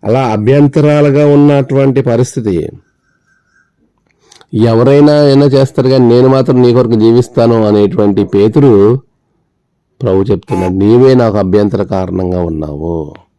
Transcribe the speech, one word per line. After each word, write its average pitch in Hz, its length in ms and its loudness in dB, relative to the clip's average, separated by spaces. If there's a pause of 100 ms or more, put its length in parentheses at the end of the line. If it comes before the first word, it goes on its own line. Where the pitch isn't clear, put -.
అలా 120 240 -2
అభ్యంతరాలుగా 143 1040 0
ఉన్నటువంటి 139 680 0
పరిస్థితి, 117 720 -4 (1800)
ఎవరైనా 135 720 2
ఏమైనా 143 220 2
చేస్తారు 135 440 0
కానీ 131 180 2
నేను 123 200 2
మాత్రం 131 340 0
నీ 123 120 2
కొరకు 120 200 0
జీవిస్తాను 117 760 0
అనేటువంటి 104 580 0
పేతురు 110 760 2 (1000)
ప్రభు 98 200 -2
చెప్తున్నాడు, 92 520 -6
"నీవే 120 400 2
నాకు 113 240 0
అభ్యంతర 101 460 -2
కారణంగా 90 580 -6
ఉన్నావు 78 760 -8 (240)